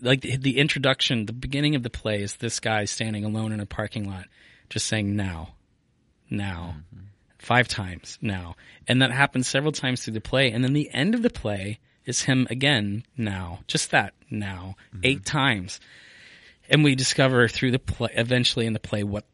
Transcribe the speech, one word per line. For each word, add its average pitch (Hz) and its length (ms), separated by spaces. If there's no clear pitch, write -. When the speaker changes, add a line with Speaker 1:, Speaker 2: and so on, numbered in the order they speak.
Speaker 1:
like, 131 180
the, - 160
the 131 220
introduction, 135 680
the 110 60
beginning 139 440
of 131 80
the 117 60
play 107 320
is 101 140
this 117 240
guy 107 240
standing 107 400
alone 110 280
in 107 80
a 101 60
parking 104 420
lot, 95 180
just - 160
saying, 104 300
"Now, 90 380
now," 85 460
Speaker 2:
Mm-hmm. 95 100
Speaker 1:
five 123 300
times, 92 520
"Now." 92 360
And 127 140
that 127 100
happens 131 360
several 147 240
times 127 320
through 110 100
the 110 60
play. 131 300
And 113 140
then 131 100
the 147 180
end 175 220
of 240 80
the 240 80
play 104 480
is - 180
him 131 280
again, 117 540
"Now," 95 520
just - 240
that, 107 220
"Now," 98 440
Speaker 2:
Mm-hmm. 98 100
Speaker 1:
eight 135 200
times. 123 540
And 151 140
we 143 120
discover 131 520
through 127 220
the 123 80
play, - 360
eventually 123 520
in 113 80
the 110 60
play, 104 220
what 101 320